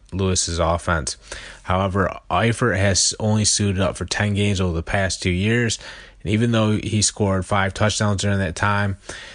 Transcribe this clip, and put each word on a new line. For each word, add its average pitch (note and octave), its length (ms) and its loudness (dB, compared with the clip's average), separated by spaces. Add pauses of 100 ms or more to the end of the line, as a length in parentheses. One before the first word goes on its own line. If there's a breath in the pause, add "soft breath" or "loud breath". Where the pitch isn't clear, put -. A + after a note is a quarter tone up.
(120)
Lewis's F#2 480 -2
offense. E2+ 560 0 (480 loud breath)
However, F#2+ 560 0 (100)
Eifert A2 480 2
has G2 400 2
only G#2+ 280 2
suited G2+ 360 2
up F2+ 140 0
for F#2 100 -6
ten G#2 280 -2
games G2+ 260 0
over F2+ 140 0
the E2+ 100 -2
past G2 400 -2
two F#2 80 2
years, A2 480 0 (420 loud breath)
and E2+ 100 -4
even A#2 200 2
though G#2+ 260 4
he G#2 240 0
scored F#2+ 440 0
five G2 280 0
touchdowns G#2 500 0
during G2+ 160 2
that F2+ 180 -2
time, G2+ 400 0 (380 loud breath)